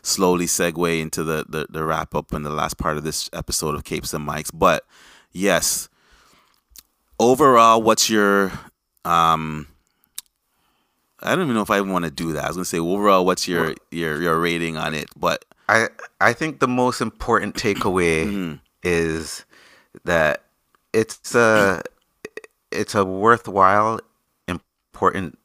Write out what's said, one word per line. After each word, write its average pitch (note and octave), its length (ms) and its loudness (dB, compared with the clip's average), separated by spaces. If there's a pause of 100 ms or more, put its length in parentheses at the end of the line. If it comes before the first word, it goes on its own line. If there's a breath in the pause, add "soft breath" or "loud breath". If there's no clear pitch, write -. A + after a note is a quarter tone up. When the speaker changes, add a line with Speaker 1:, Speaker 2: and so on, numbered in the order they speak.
Speaker 1:
slowly F2+ 420 0
segue E2+ 560 -2
into D#2+ 240 -6
the, D#2 240 -4
the, D#2 220 -6
the D#2 140 -8
wrap D#2+ 300 -4
up D#2 200 -6
and D2+ 100 -6
the D2 60 -8
last D2+ 260 -6
part D2+ 220 -4
of D2+ 60 -8
this - 280 -8
episode D#2+ 420 -6
of D2 100 -10
Capes - 280 -8
and D2+ 160 -8
Mics. D2+ 240 -8
But E2 320 2 (480 loud breath)
yes, F2+ 560 -2 (1300 soft breath)
overall, A#2+ 640 6
what's A2 280 2
your, G2+ 420 2 (540 loud breath)
um, D#2+ 600 2 (1600)
I A2 120 -2
don't F3+ 100 0
even C3 100 -2
know A2 80 0
if F#2+ 80 -4
I G2+ 80 2
even G2 140 -2
wanna F2 180 -2
do D#2+ 220 -6
that. C#2+ 120 -6
I - 40 -4
was E2 80 -8
gonna F2+ 80 -8
say, F2 140 -4
overall, F#2+ 480 2
what's F#2 200 0
your, E2+ 200 0
Speaker 2:
Well, D#2 80 -6 (160)
Speaker 1:
your, D#2+ 320 -4
your E2 180 2
rating E2+ 360 -2
on D#2 180 -4
it? D2+ 220 -6
But E2+ 280 -2 (240)
Speaker 2:
I, A2+ 200 4 (320)
I G#2+ 120 4
think D3+ 280 -8
the B2+ 80 2
most B2 320 0
important A2 540 -2
takeaway F2+ 720 0
Speaker 1:
Mm-hmm. F#2 280 -6 (280)
Speaker 2:
is E2 640 -2 (600 soft breath)
that E2 400 0 (480)
it's - 420 -4
a, A2 480 4 (920)
it's - 220 -4
a G#2 100 2
worthwhile, G2+ 960 2 (480)
important - 960 -4